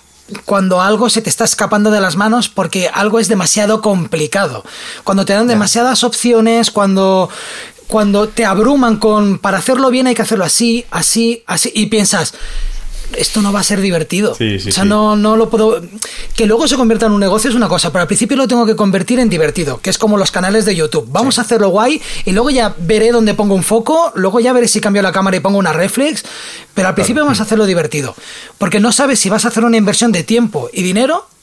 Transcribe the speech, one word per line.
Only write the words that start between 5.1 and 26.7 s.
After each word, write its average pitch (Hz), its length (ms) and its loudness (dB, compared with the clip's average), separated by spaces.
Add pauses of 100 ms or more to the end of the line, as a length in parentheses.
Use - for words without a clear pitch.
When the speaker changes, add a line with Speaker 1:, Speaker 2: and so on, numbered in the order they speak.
Speaker 1:
te 196 80 0
dan 214 140 2
Speaker 2:
Ya. 240 80 2
Speaker 1:
demasiadas 226 500 0
opciones, 226 680 2
cuando, 190 600 2 (580)
cuando 208 400 0
te 226 160 -2
abruman 220 540 2
con, 214 400 2
"Para 196 200 -2
hacerlo 262 320 0
bien 254 160 2
hay 247 80 2
que 226 80 -2
hacerlo 196 220 0
así, 233 460 0
así, 233 560 -2
así", - 280 -4
y 214 120 0
piensas, 208 480 0 (840)
"Esto - 240 -2
no 202 140 0
va 202 60 0
a - 20 -2
ser 202 180 -2
divertido". 185 540 -2
Speaker 3:
Sí, 104 260 -2
sí, 107 80 -6
Speaker 1:
O 95 40 -2
sea, 185 100 -2
Speaker 3:
sí. 196 80 2
Speaker 1:
no, 214 260 2
no 214 220 2
lo 220 100 2
puedo, 220 320 2 (560)
que 233 80 0
luego 240 240 2
se 285 80 0
convierta 226 300 2
en 214 60 2
un 202 80 2
negocio 214 280 0
es 226 80 0
una 233 120 2
cosa, 170 220 -2
pero 180 120 0
al 170 40 -2
principio 220 300 0
lo 262 100 2
tengo 240 200 2
que 220 100 2
convertir 196 420 0
en 240 120 2
divertido, 151 500 -2
que - 80 -6
es 190 80 0
como 208 220 2
los 190 120 0
canales 196 360 0
de 202 100 0
YouTube. 151 340 -2
Vamos 220 260 0
Speaker 2:
Sí. - 40 0
Speaker 1:
a 233 40 -2
hacerlo 214 260 2
guay 233 320 2 (240)
y 185 60 0
luego 233 180 2
ya 240 300 0
veré 220 300 2
dónde 220 220 2
pongo 208 220 0
un 185 80 2
foco, 302 540 0
luego 190 240 0
ya 247 120 2
veré 240 160 2
si - 140 0
cambio 202 180 0
la 190 120 0
cámara 190 260 0
y - 20 -6
pongo 196 160 0
una 190 160 2
reflex, 196 500 -2 (520)